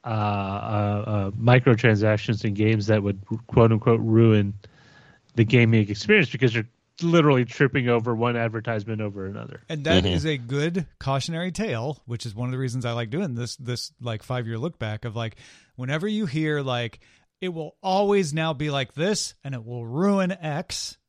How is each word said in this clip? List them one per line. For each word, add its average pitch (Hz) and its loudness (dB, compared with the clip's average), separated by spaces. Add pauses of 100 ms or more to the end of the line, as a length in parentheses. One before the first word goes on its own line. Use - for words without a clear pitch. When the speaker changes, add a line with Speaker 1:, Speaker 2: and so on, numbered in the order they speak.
Speaker 1:
uh, - -10
uh, 104 -2
uh, 101 -2
microtransactions 113 2
in 104 -2
games 107 2
that 107 2
would, 98 -2 (260)
quote 113 6
unquote, 113 2
ruin 110 6 (840)
the 113 4
gaming 113 4
experience 160 2
because 117 0
you're 110 -2 (360)
literally 151 4
tripping 131 0
over 120 2
one 120 -2
advertisement 113 -4
over 101 -6
another. 110 -12
Speaker 2:
And 151 -8
that 175 4
Speaker 3:
Mm-hmm. 185 0
Speaker 2:
is 156 0
a 156 0
good 143 -4 (120)
cautionary 160 -4
tale, 147 -6
which 120 -10
is 104 -10
one 120 -6
of 127 -4
the 127 -6
reasons 127 -4
I 117 -4
like 117 -6
doing 147 -4
this, 120 -8
this, 123 -8
like, 117 -8
five-year 117 -6
look 160 -8
back 107 -8
of, 113 -8
like, 113 -8 (400)
whenever 147 -4
you 214 -2
hear, 151 -2
like, 120 -4 (420)
"It 185 -6
will 160 -10
always 196 2
now 160 2
be 147 -4
like 139 -2
this 190 -2 (100)
and 139 -8
it 113 -10
will 120 -10
ruin 185 2
X" 160 -8 (100)